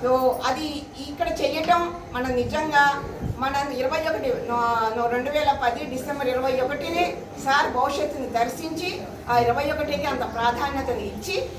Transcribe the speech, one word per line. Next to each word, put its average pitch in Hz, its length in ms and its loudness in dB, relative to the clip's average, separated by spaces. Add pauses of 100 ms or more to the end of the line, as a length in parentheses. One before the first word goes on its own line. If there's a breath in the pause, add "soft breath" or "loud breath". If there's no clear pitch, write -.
So 254 260 4 (140)
అది 262 180 0 (460)
ఇక్కడ 339 220 -2 (100)
చెయ్యటం 339 540 2 (160)
మన 247 160 -2
నిజంగా 285 760 4 (340)
మన 277 340 0
ఇరవై 262 280 0
ఒకటి 320 280 -2
నో-, 233 720 0
నో-, 240 120 2
రెండు 247 200 0
వేల 294 340 2
పది 233 220 0
డిసెంబర్ 254 420 -4
ఇరవై 262 320 0
ఒకటిని 320 580 0 (280)
సార్ 277 260 4
భవిష్యత్తుని 277 580 0
దర్శించి 320 720 -2 (280)
ఆ 240 80 6
ఇరవై 240 340 4
ఒకటికి - 340 0
అంత 247 280 -2
ప్రాధాన్యతని 233 680 0
ఇచ్చి 214 560 -4